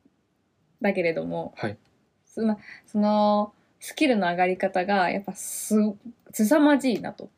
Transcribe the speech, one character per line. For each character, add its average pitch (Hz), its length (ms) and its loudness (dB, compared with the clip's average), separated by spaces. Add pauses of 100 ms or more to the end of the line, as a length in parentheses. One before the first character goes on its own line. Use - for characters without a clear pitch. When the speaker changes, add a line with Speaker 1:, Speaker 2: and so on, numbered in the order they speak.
(800)
Speaker 1:
だ 202 120 2
け 185 100 -2
れ 165 120 0
ど 160 100 -4
も。 170 320 -8
Speaker 2:
は - 120 -6
い。 104 100 -10 (480)
Speaker 1:
そ - 160 -6
の、 220 160 0 (280)
そ - 120 -4
の、 208 540 2 (280)
ス - 120 -16
キ 302 160 0
ル 240 80 2
の 185 120 0
上 175 80 -2
が 185 100 2
り 185 120 -2
方 185 260 -2
が、 196 260 0
や 202 100 -4
っ - 20 -14
ぱ 190 100 -12
す-、 - 440 -6 (560)
凄 254 280 4
ま 294 180 6
じ 254 160 0
い 175 60 -4
な - 120 -8
と、 - 260 -18